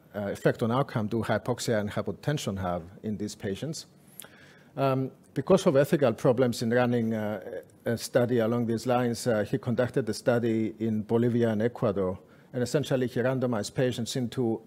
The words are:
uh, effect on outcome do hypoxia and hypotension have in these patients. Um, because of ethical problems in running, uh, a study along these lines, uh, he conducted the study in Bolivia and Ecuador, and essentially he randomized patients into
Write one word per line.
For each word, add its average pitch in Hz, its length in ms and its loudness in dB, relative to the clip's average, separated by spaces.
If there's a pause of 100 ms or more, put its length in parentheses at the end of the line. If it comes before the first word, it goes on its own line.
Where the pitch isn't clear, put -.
(160)
uh, 101 120 -4
effect - 360 -2
on 113 80 2
outcome 120 360 -2
do 113 140 -2
hypoxia 110 600 0
and 101 100 -6
hypotension 104 680 -4
have 90 260 -4 (200)
in 107 140 -4
these 101 180 -6
patients. 113 520 -6 (920)
Um, 135 340 0 (220)
because 175 320 2
of 165 100 4
ethical 139 380 4
problems 123 480 2
in 117 80 0
running, 120 440 2
uh, 107 280 -4 (420)
a 117 140 0
study 123 420 2
along 117 280 2
these 113 200 -2
lines, 123 400 0
uh, 107 160 2
he 131 140 -2
conducted 123 480 0
the 107 80 -2
study 113 640 0
in 110 220 0
Bolivia 117 480 2
and 107 120 0
Ecuador, 98 560 0 (360)
and 123 100 -2
essentially 131 440 0
he 120 120 -4
randomized 123 540 -2
patients 123 420 -2
into 117 520 -2